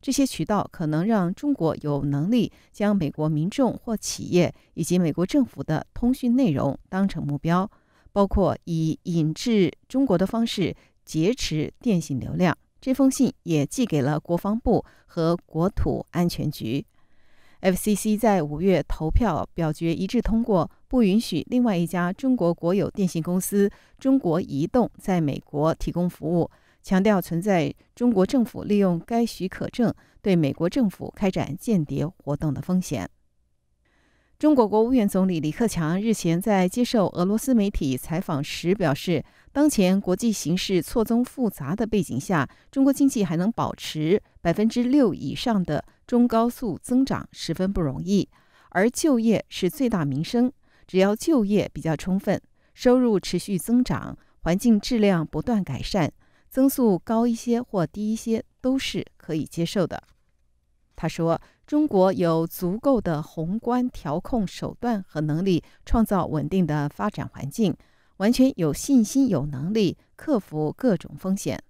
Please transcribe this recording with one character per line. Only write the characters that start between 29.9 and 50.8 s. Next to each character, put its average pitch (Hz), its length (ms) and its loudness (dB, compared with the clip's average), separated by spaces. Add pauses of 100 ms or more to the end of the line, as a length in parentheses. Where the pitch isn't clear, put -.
对 190 140 4
美 147 160 2
国 247 180 -2
政 240 180 2
府 - 280 -10
开 202 120 0
展 175 280 -4
间 196 280 0
谍 139 220 -4
活 143 300 -8
动 151 180 -2
的 143 80 -10
风 185 180 0
险。 117 300 -6 (1300)
中 302 160 4
国 233 140 4
国 208 120 2
务 233 120 2
院 226 160 4
总 190 180 2
理 175 140 0
李 151 100 -2
克 233 160 0
强 170 340 0
日 220 140 2
前 170 260 0
在 190 280 2
接 247 160 0
受 214 240 2
俄 - 160 -2
罗 196 120 0
斯 262 160 0
媒 208 160 4
体 139 280 -2
采 160 240 -6
访 151 220 -4
时 - 300 -2
表 165 220 2
示， 165 300 -2 (260)
当 294 180 4
前 190 320 2
国 180 140 0
际 233 160 -2
形 175 260 -2
势 185 240 0
错 220 240 -2
综 233 200 0
复 247 260 -4
杂 143 240 -6
的 226 100 -2
背 208 160 0
景 135 200 -4
下， 156 280 0 (220)
中 269 140 2
国 277 80 4
经 277 160 2
济 220 160 0
还 156 120 -2
能 180 140 0
保 131 240 -4
持 156 480 0 (180)
百 170 120 0
分 214 160 2
之 240 160 0
六 247 280 4
以 - 220 -6
上 208 300 0
的 151 200 -4 (220)
中 240 220 4
高 226 200 2
速 226 320 -6
增 254 240 0
长 180 280 -4
十 - 200 -8
分 190 200 -2
不 196 80 -2
容 139 200 -2
易， 180 280 0 (400)
而 196 200 2
就 262 300 2
业 220 300 2
是 - 200 -2
最 247 200 -2
大 190 160 0
民 143 180 -2
生， 240 300 0 (340)